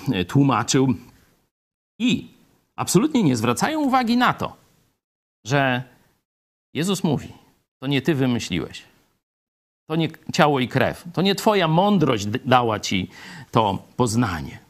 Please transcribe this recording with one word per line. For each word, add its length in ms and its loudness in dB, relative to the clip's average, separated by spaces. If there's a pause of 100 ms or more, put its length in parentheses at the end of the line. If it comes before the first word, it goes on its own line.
(120)
e, 120 0
tłumaczył. 720 2 (1040)
I 300 -2 (480)
absolutnie 460 2
nie 140 4
zwracają 440 0
uwagi 360 0
na 160 2
to, 240 -8 (880)
że 360 0 (920)
Jezus 300 -2
mówi, 240 -2 (500)
to 80 -12
nie 160 0
ty 120 0
wymyśliłeś, 680 -2 (1040)
to 100 -4
nie 120 0 (240)
ciało 280 4
i 80 -2
krew, 440 -2
to 100 -2
nie 120 2
twoja 340 2
mądrość 580 2
d-, 180 -4
dała 360 2
ci 300 -2 (400)
to 320 0 (140)
poznanie, 640 -2 (120)